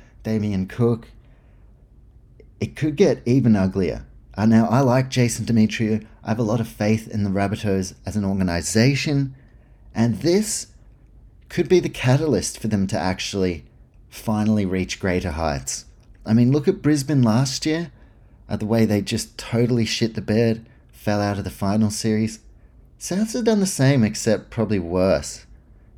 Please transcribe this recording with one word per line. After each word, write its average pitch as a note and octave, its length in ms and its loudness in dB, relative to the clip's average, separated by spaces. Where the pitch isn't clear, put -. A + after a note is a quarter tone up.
Damien G#2 440 -2
Cook. A#2 420 -2
It - 160 -6
could D3+ 200 -2
get D#3+ 280 4
even A#2+ 320 4
uglier. F#2 480 0
Uh, G2+ 100 0
now, A2+ 200 6
I A2+ 140 2
like C3 300 2
Jason A#2+ 360 0
Demetriou. A2 580 0
I - 40 -10
have A2 100 -2
a B2 40 0
lot A2 180 0
of A2 80 -6
faith G#2+ 400 0
in G#2 140 -4
the G2+ 80 0
Rabbitohs G2 640 -2
as F#2+ 120 -6
an G#2 80 -2
organisation. A2+ 1120 0
And A2 260 0
this F#3 480 0
could E3+ 200 -2
be F3+ 100 6
the E3+ 100 0
catalyst C3 720 0
for A2+ 100 -4
them G2+ 200 2
to F#2+ 100 -2
actually F#2 640 -2
finally G#2+ 580 0
reach F#2 320 -2
greater F2 340 -2
heights. D2 520 -6
I G#2+ 60 -2
mean, A#2+ 200 4
look C#3+ 140 0
at - 140 0
Brisbane C#3+ 420 2
last B2 440 0
year, D#3+ 260 -4
uh, G#2 80 -6
the G#2 100 -6
way A2 200 2
they G#2 160 2
just - 340 -6
totally A#2 480 0
shit A2+ 300 -4
the G2+ 80 -8
bed, A2+ 440 0
fell G#2 300 -2
out G2+ 160 -2
of G2+ 80 -6
the F#2+ 60 -10
final G#2 400 0
series. A2 500 -2
Souths G#3 360 -4
have B3 100 -4
done A3 160 2
the F#3+ 60 0
same, C3+ 360 2
except G#2 480 0
probably G#2+ 280 -2
worse, F2 680 0